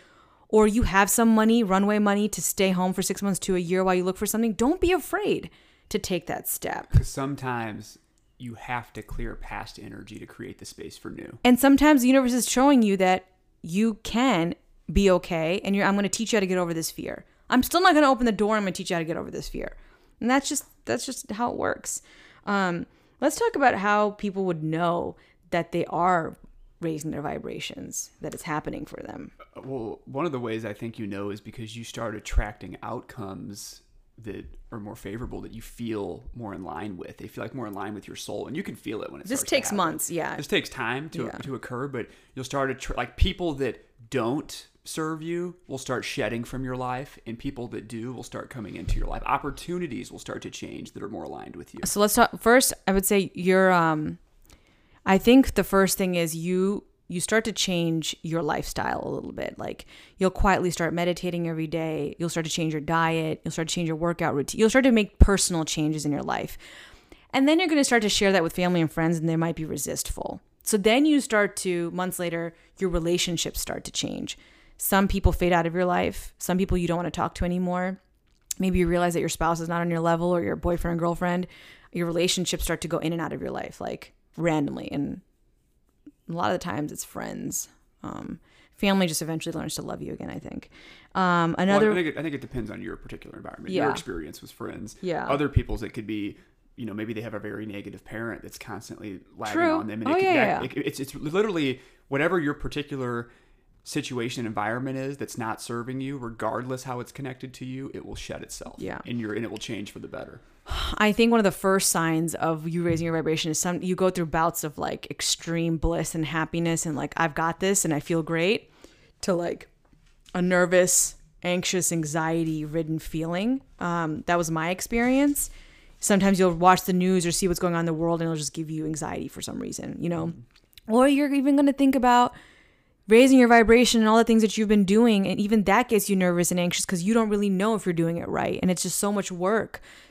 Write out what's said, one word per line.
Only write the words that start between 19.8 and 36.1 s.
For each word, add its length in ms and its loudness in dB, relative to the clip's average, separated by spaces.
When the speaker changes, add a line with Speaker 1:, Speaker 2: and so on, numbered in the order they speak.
Speaker 1:
And 100 0
that's 160 2
just, 160 -4
that's 200 -2
just 260 -10
how 200 -4
it 60 -6
works. 440 -6
Um, 400 0
let's 160 2
talk 220 0
about 180 4
how 360 2
people 340 -4
would 180 -2
know 540 -2
that 240 -2
they 140 0
are 500 0
raising 320 -6
their 100 -6
vibrations, 920 -10
that 120 -8
it's 100 -14
happening 420 -6
for 180 -14
them. 280 -14
Speaker 2:
Uh, 120 -18
well, 400 -8
one 200 -6
of 60 -4
the 80 -4
ways 240 -6
I 80 -6
think 260 -10
you 80 -8
know 240 -6
is 120 -8
because 340 -14
you 80 -12
start 320 -8
attracting 640 -4
outcomes 1000 -12
that 280 -12
are 80 -10
more 160 -12
favorable, 460 -10
that 120 -14
you 80 -14
feel 640 -8